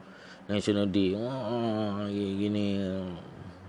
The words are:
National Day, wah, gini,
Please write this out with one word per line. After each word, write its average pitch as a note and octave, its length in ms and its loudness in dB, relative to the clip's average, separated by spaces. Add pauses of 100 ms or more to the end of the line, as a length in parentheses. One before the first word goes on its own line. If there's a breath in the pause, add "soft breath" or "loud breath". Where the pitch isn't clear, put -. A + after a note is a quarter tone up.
(500 loud breath)
National G#2 400 4
Day, F#2+ 240 4
wah, A2 960 -2
gini, G2+ 720 2 (880)